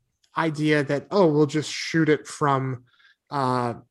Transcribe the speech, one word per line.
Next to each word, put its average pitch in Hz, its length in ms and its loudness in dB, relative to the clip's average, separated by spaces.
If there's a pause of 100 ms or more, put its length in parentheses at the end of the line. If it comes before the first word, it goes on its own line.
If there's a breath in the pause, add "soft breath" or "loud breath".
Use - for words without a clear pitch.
(360)
idea 151 480 0
that, 139 280 -4
"Oh, 190 160 4
we'll 151 180 4
just 147 260 -4
shoot 160 380 0
it - 180 2
from, 131 580 -2 (440 soft breath)
uh, 127 460 -2 (140)